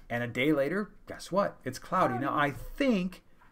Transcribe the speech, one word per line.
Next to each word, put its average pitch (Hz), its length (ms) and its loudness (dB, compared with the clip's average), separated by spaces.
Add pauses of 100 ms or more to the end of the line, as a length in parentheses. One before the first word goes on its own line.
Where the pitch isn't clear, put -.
and 120 140 -2
a 120 60 -4
day 123 240 2
later, 156 380 0 (180)
guess - 240 -12
what? 190 320 0
It's 127 140 -6
cloudy. 170 400 2
Now, 127 180 -2
I 143 160 2
think 202 680 0 (300)